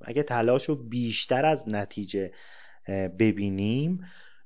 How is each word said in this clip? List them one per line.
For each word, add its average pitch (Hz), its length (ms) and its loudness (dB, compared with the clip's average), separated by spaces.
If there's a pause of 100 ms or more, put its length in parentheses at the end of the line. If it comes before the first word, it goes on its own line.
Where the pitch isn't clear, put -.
اگه 127 180 0
تلاش 123 460 2
رو 156 60 0
بیشتر 123 720 0
از 156 240 2
نتیجه، 101 640 -4 (560)
اه، 95 200 -2
ببینیم، 104 920 2 (460)